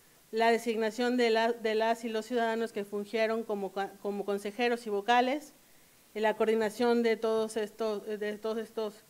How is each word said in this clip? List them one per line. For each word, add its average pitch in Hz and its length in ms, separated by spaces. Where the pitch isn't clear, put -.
La 226 220
designación 226 640
de 233 140
la, 226 240
de 220 200
las 226 300
y 233 60
los 220 160
ciudadanos 226 480
que 202 100
fungieron 220 600
como 202 280
ca-, 196 300
como 202 240
consejeros 226 600
y 214 40
vocales, 247 640
eh, 214 60
la 214 160
coordinación 226 680
de 226 140
todos 220 400
estos, 214 480
de 208 320
todos 220 220
estos 220 520